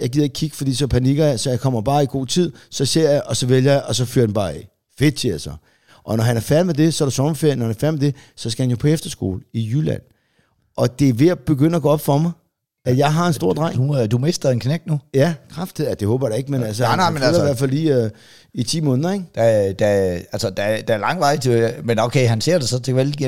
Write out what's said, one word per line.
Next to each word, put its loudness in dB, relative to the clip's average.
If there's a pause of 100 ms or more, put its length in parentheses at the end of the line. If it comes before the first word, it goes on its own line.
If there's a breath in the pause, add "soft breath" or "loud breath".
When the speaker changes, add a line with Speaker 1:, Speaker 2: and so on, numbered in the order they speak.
Speaker 1:
Jeg -4
gider 0
ikke -4
kigge, -6
fordi -2
så -2
panikker 2
jeg, 0
så -2
jeg -2
kommer 0
bare 2
i 2
god -6
tid. 0 (180 loud breath)
Så -2
ser 2
jeg, 2
og -4
så -2
vælger 4
jeg, 4
og -6
så -2
fyrer 2
den -2
bare -2
af." -14 (300)
"Fedt," 2
siger -2
jeg -6
så. -10 (520 soft breath)
Og -2
når 0
han 2
er 0
færdig 2
med -2
det, 2
så 0
er 2
der 0
sommerferie. 0
Når -2
han -2
er -8
færdig 0
med 2
det, 0 (200 loud breath)
så -8
skal -2
han 0
jo 0
på -4
efterskole -2 (120)
i -4
Jylland. -2 (760)
Og -2
det 4
er 6
ved 4
at 2
begynde 0
at -2
gå 2
op 2
for 2
mig, 0 (520)
at 2
jeg 2
har 2
en 2
stor 0
dreng. -2
Speaker 2:
Du, 0
øh, 0
du 2
mister 0
en 0
knægt -4
nu. -2 (140)
Speaker 1:
Ja, 2 (160)
kraftigt, -8
ja, -2
det -2
håber 0
jeg -2
da -2
ikke, -6
men 0
altså, -4
Speaker 2:
Nej, 2
nej, 2
Speaker 1:
han 2
Speaker 2:
men -4
Speaker 1:
fylder 2
Speaker 2:
altså 4
Speaker 1:
i 0
hvert 0
fald 0
lige, 0 (100)
øh, -4 (440 loud breath)
i -4
ti -2
måneder, 0
ikke? -6 (100)
Speaker 2:
Der, 2
der, 2 (120)
altså, -4
der, -2
der -2
er 0
lang -2
vej 2
til, 0 (100)
men 0
okay, 2
han 0
ser 0
det -4
så -2
til -4
vel 2 (200)